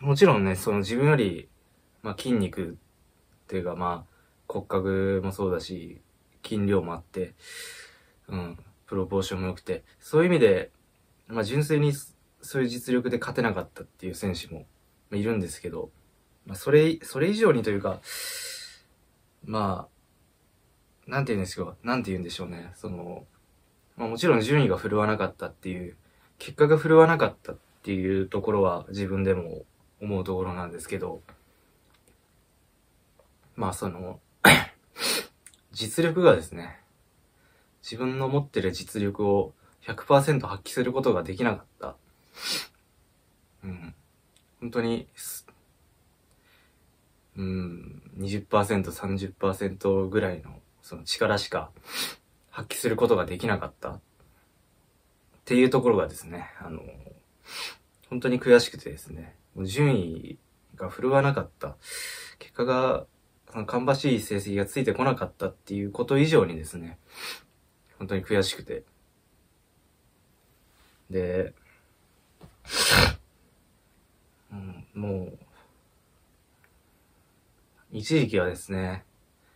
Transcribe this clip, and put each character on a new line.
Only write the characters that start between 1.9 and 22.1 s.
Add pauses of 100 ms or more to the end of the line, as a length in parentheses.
ま
あ、
筋
肉 (680)
っ
て
い
う
か、
ま
あ、 (320)
骨
格
も
そ
う
だ
し、 (420)
筋
量
も
あ
っ
て、 (920)
う
ん、 (280)
プ
ロ
ポ
ー
シ
ョ
ン
も
良
く
て、 (160)
そ
う
い
う
意
味
で、 (560)
ま
あ、
純
粋
に (480)
そ
う
い
う
実
力
で
勝
て
な
か
っ
た
っ
て
い
う
選
手
も、 (440)
ま
あ、
い
る
ん
で
す
け
ど、 (560)
ま
あ、
そ
れ、
そ
れ
以
上
に
と
い
う
か、 (1400)
ま (1200)
あ、
な
ん
て
言
う
ん
で
す
か、
な
ん
て